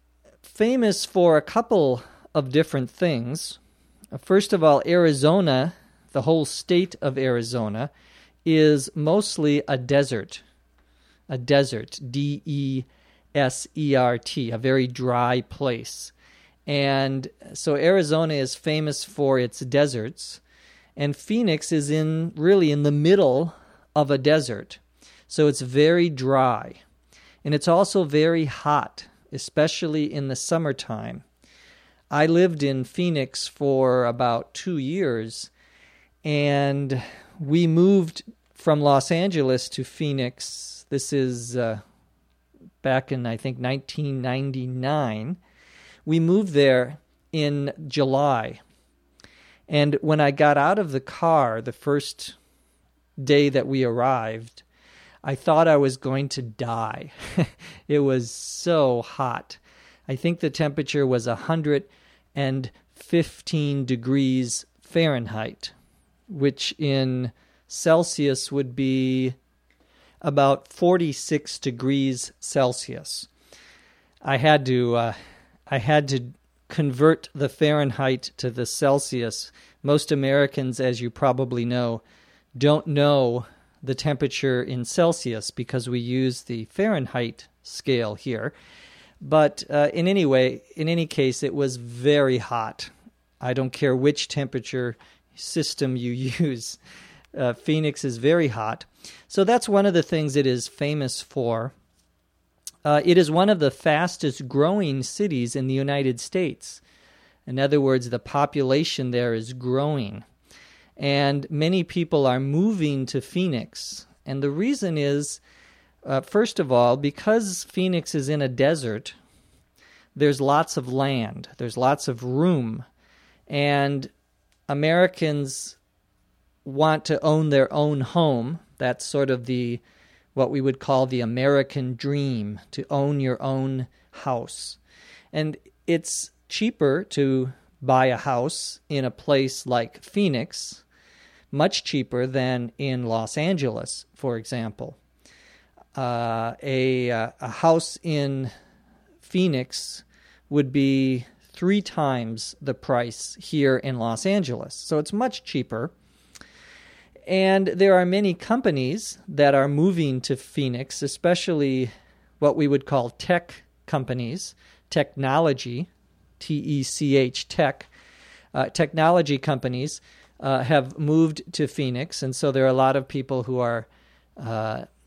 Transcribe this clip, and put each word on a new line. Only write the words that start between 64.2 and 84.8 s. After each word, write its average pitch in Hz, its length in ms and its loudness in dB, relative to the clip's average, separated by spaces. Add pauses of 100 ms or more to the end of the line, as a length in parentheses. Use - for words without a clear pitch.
Fahrenheit, 120 920 -2 (560)
which 143 500 -2
in 131 520 -2 (380)
Celsius 160 800 2
would 135 240 -4
be 131 600 0 (880)
about 139 460 2
forty-six 170 920 0
degrees 131 800 -2
Celsius. - 880 -4 (920)
I 139 160 0
had 147 280 4
to, 123 300 2
uh, 117 160 0 (540)
I 139 120 -2
had 147 300 2
to 127 240 -4 (360)
convert 147 640 2
the 139 140 -2
Fahrenheit 139 880 0
to 127 140 -4
the 120 160 -6
Celsius. 135 880 -2 (300)
Most 147 300 2
Americans, 135 640 0
as 123 220 -2
you 120 100 -6
probably 123 540 -2
know, 120 380 -4 (540)
don't 147 300 2
know 139 600 2 (360)
the 135 120 -4
temperature 135 680 -2
in 123 220 -6